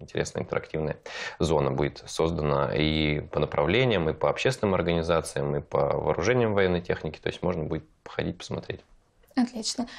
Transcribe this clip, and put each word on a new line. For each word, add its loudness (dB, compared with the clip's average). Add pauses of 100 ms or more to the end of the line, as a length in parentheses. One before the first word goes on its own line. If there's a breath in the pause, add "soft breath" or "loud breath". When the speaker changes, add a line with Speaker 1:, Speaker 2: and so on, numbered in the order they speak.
Speaker 1:
интересная -4
интерактивная -4 (420 loud breath)
зона 4
будет -2
создана 0
и 2
по -4
направлениям, 2
и -2
по 0
общественным 2
организациям, 0
и -2
по -2 (180)
вооружениям 2
военной 4
техники. -4
То -6
есть -6
можно 0
будет -4 (180)
походить, -4
посмотреть. -8 (540)
Speaker 2:
Отлично. -2 (120 loud breath)